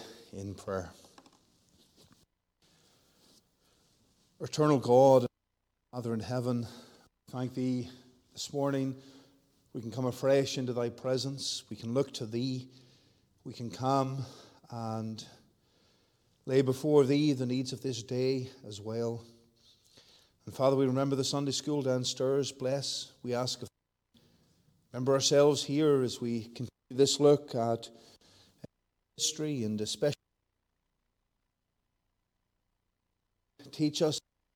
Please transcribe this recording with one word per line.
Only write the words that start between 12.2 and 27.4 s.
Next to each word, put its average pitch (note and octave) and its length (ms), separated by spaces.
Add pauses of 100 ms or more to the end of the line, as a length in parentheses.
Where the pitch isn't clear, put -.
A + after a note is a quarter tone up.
Thee. B2+ 420 (800)
We B2 80
can A#2 180
come C3+ 540 (460)
and A2 520 (1200)
lay C3+ 160
before C#3+ 420
Thee C#3+ 300
the B2+ 100
needs B2+ 300
of B2+ 80
this A#2 200
day C3 460 (180)
as G#2 140
well. A#2 460 (1200)
And G#2 80
Father, C3+ 200
we C3+ 120
remember C3+ 300
the C3+ 60
Sunday C#3 300
school D3 300
downstairs. B2+ 680
Bless, - 640 (100)
we B2 120
ask B2 260
of A#2 80 (1200)
Remember B2+ 220
ourselves C#3+ 500
here C#3+ 400
as A2+ 160
we A#2 240
continue A#2 240 (240)
this C3+ 260
look D3 380